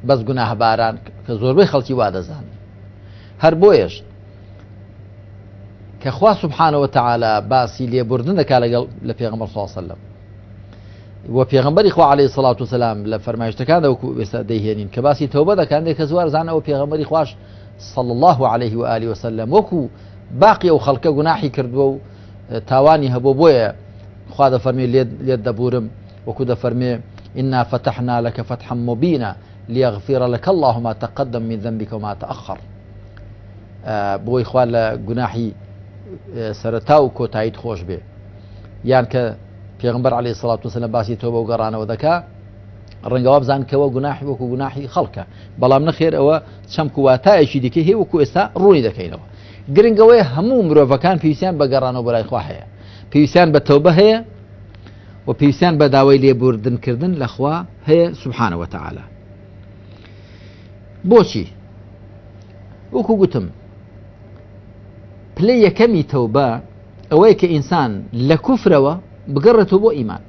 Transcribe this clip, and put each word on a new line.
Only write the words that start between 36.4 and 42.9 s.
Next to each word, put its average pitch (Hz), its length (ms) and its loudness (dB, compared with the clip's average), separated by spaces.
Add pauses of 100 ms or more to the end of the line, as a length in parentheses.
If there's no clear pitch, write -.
سەرەتا 113 280 -2
و 143 260 6
کۆتاییت 110 380 -4
خۆش 110 320 -10
بێ. 90 120 -10 (840)
یان 123 200 2
کە 123 160 -4 (600)
پێغمبەر 123 320 0
عەلەیهی 120 280 -4
سەڵات 117 240 -4
وسەلام 117 260 -6
باسی 113 240 -4
تۆبە 117 240 -4
و 110 100 -4
گەڕانەوە 110 440 -4
دەکا، 165 300 -2 (880)